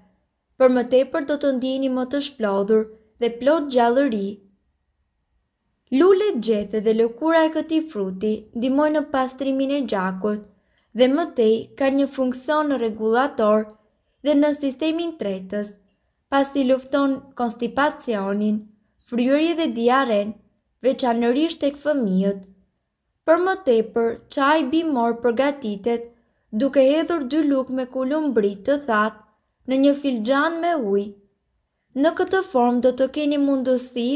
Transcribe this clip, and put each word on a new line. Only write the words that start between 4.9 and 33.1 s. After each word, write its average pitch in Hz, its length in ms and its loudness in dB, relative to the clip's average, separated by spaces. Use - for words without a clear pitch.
Lulet 370 460 4
gjethe 214 440 -2
dhe 220 120 2
lëkura 311 480 2
e 311 80 2
këtij 311 340 -2
fruti 202 480 -4
ndihmojnë 269 480 0
në 294 100 2
pastrimin 269 680 -2
e 285 100 0
gjakut 202 640 -4
dhe 247 140 4
më 294 220 0
tej 220 260 2
ka 269 180 -2
një 277 160 2
funksion 277 680 -2
rregullator 220 920 0
dhe 294 100 2
në 294 180 2
sistemin 320 640 -4
tretës, 196 560 -6
pasi 277 320 0
lufton 269 520 0
konstipacionin, 226 1300 -2
fryrje 285 440 2
dhe 320 120 0
diaren, 233 640 2
veçanërisht 247 760 0
tek 285 160 0
fëmijët. 196 680 -2
Për 339 160 4
më 381 180 0
tepër, 226 480 0
çaj 294 400 2
bimor 254 520 -2
përgatitet 233 880 -2
duke 269 280 2
hedhur 302 440 2
dy 294 180 -2
lugë 262 320 -2
me 262 120 -4
kulumbri 262 680 -2
të 277 240 0
thatë 220 440 -2
në 262 80 0
një 277 180 6
filxhan 277 640 2
me 339 140 0
ujë. 202 380 -2
Në 302 180 2
këtë 359 280 0
formë 240 380 0
do 254 120 4
të 262 180 0